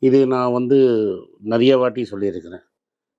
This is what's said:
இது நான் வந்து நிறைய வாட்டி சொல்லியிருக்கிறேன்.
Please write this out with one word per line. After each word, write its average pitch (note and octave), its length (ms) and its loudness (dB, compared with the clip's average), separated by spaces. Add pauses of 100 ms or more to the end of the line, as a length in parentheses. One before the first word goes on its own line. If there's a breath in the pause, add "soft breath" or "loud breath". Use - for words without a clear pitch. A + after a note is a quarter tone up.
இது C3+ 260 4
நான் B2+ 240 -2
வந்து B2 280 0 (600)
நிறைய A#2 380 2
வாட்டி B2 280 -4
சொல்லியிருக்கிறேன். F#2 600 -10 (540)